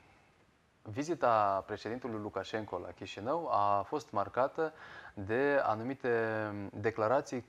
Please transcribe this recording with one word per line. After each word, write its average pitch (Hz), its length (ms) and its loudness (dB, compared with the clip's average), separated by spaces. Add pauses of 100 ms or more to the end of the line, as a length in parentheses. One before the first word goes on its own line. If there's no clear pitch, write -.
(800)
vizita 110 840 2
președintelui 110 540 -6
Lukashenko 101 560 -4
la 90 140 -8
Chișinău 123 600 -6
a 101 360 4
fost - 240 -6
marcată 127 640 0 (400)
de 127 500 2
anumite 120 460 -2 (640)
declarații 110 760 2